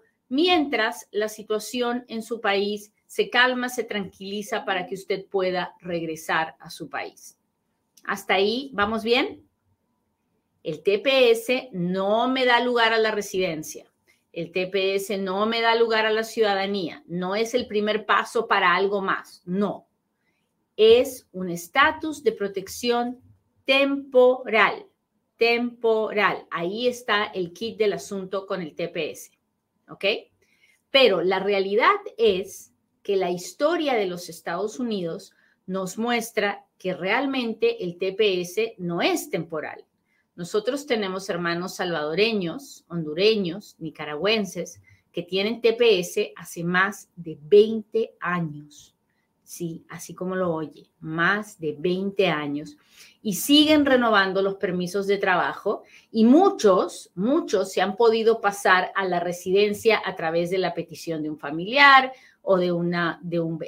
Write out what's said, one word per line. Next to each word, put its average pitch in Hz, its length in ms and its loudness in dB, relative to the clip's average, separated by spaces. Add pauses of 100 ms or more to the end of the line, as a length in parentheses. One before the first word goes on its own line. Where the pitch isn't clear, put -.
(300)
mientras 277 840 0
la 214 160 -2
situación 240 800 -4
en 220 160 -8
su 226 160 -8
país 202 540 -2 (140)
se 202 220 -2
calma, 247 380 2
se 247 160 -6
tranquiliza 208 800 -8
para 180 240 -4
que 196 80 -10
usted 190 300 -6
pueda 185 560 -4
regresar 165 800 -4
a 165 80 -20
su 156 200 -14
país. - 480 -12 (680)
¿Hasta 196 280 -2
ahí 220 400 0
vamos 208 280 -2
bien? 240 460 0 (1120)
El 160 220 -10
T 202 160 2
P 262 320 4
S 247 400 -2
no 190 560 0
me 262 160 0
da 247 160 4
lugar 240 320 2
a 226 60 2
la 220 140 2
residencia. 185 760 -4 (440)
El 165 180 -10
T 185 160 -2
P 190 280 0
S 196 220 -4
no 196 280 -2
me 226 160 0
da 226 140 4
lugar 220 300 2
a 220 60 2
la 220 140 0
ciudadanía. 202 840 -2
No 180 260 -4
es 226 200 -2
el 247 120 0
primer 214 400 -2
paso 220 400 0
para 190 300 4
algo 196 240 2
más. - 460 -4
No. 185 420 -4 (880)
Es 233 560 6
un 185 180 -6
estatus 294 760 0
de 220 80 2
protección 233 880 -4 (420)
temporal. 254 1200 2 (520)
Temporal. 220 1120 0
Ahí 202 380 -4
está 214 380 -2
el 180 260 -6
kit 214 240 -10
del 208 160 2
asunto 190 520 -8
con 185 160 -6
el 156 140 -10
T 170 140 -6
P 165 220 -6
S. - 200 -18 (560)
¿Ok? - 160 -12 (880)
Pero 220 300 6
la 190 180 2
realidad 202 560 2 (220)
es 202 560 0 (280)
que 202 140 -2
la 180 160 0
historia 294 640 -2
de 208 140 0
los 175 200 -8
Estados 185 500 -8
Unidos 202 540 -6 (340)
nos 190 320 -6
muestra 226 680 -2 (120)
que 185 160 -4
realmente 233 920 -2
el 175 120 -6
T 190 140 -2
P 190 300 2
S 220 360 -4
no 175 240 -4
es 339 280 0
temporal. 156 560 -8 (500)
Nosotros 214 500 -4
tenemos 190 440 -4
hermanos 175 460 -4
salvadoreños, 180 1120 -2
hondureños, 175 920 -2
nicaragüenses, 175 1000 -4 (320)
que 170 100 -6
tienen 208 380 -4
T 233 100 4
P 226 280 4
S 180 360 -4
hace 170 300 -10
más 185 500 -2
de 160 260 -12
veinte 220 760 4
años. 160 760 -6 (480)
Sí, - 460 -10
así 170 260 -16
como 185 220 -6
lo 180 180 0
oye, 160 360 -10 (100)
más 170 580 -2
de 156 220 -4
veinte 190 480 0
años. 151 480 -4 (460)
Y 208 140 -4
siguen 294 500 6
renovando 214 560 4
los 196 140 0
permisos 180 520 -4
de 196 100 2
trabajo 185 640 0 (280)
y 220 140 4
muchos, 262 920 4
muchos 208 560 0
se 190 100 -2
han 202 140 -2
podido 226 460 4
pasar 196 540 2
a 190 100 -2
la 175 160 0
residencia 202 800 2
a 185 140 -6
través 170 320 -2
de 190 80 -2
la 175 160 -2
petición 160 500 -8
de 151 60 -6
un 151 100 -10
familiar 254 720 4 (300)
o 190 160 2
de 180 160 0
una, 175 480 -2
de 170 180 -4
un 165 180 -2 (100)